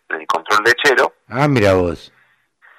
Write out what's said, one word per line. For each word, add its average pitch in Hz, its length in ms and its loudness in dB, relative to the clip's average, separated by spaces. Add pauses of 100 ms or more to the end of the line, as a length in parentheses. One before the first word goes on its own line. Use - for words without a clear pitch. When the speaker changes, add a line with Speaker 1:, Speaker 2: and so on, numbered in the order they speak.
Speaker 1:
en 80 120 -8
el 78 60 -18
control 101 380 -2
lechero". 127 480 0 (160)
Speaker 2:
Ah, 135 180 -2
mira 107 260 2
vos. 87 380 -4 (680)